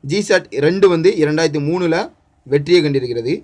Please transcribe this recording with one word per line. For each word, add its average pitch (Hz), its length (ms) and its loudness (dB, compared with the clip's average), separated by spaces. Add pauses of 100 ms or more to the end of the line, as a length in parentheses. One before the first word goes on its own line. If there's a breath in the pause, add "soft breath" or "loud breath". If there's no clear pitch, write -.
ஜி 160 240 -4
சாட் 185 200 0 (200)
ரெண்டு 190 260 4
வந்து 170 180 2 (120)
இரண்டாயிரத்தி 151 460 -2
மூணுல 170 260 -2 (500)
வெற்றியை 147 400 2
கண்டிருக்கிறது 127 580 -4